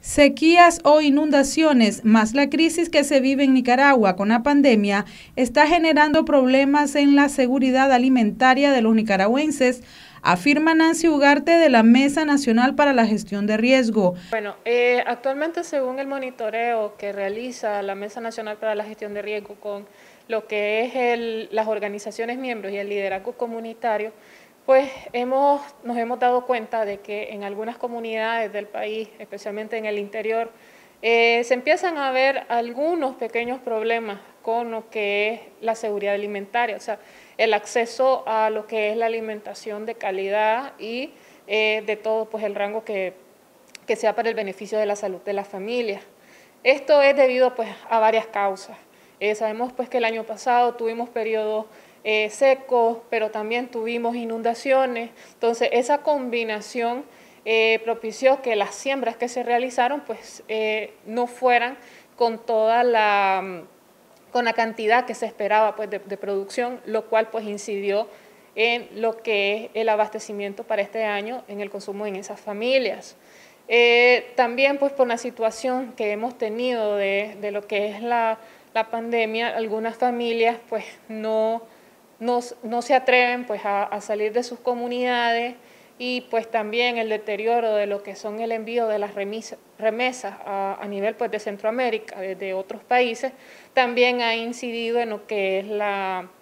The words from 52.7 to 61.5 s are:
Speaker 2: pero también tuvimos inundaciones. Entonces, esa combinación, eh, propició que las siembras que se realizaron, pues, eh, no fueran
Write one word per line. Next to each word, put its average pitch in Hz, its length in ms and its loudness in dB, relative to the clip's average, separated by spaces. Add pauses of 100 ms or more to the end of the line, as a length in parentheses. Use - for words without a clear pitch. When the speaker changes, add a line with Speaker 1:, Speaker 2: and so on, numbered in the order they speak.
Speaker 2:
pero 220 220 -2
también 226 340 -4
tuvimos 233 480 -4
inundaciones. 233 960 -2 (220)
Entonces, 233 400 0
esa 262 300 2
combinación, 240 1000 -4 (400)
eh, 226 400 2
propició 226 580 0
que 240 120 -2
las 202 220 -2
siembras 262 400 -4
que 240 100 -6
se 247 160 -8
realizaron, 247 640 -2
pues, - 400 -14
eh, 220 480 -4 (100)
no 240 220 -4
fueran 247 500 0 (380)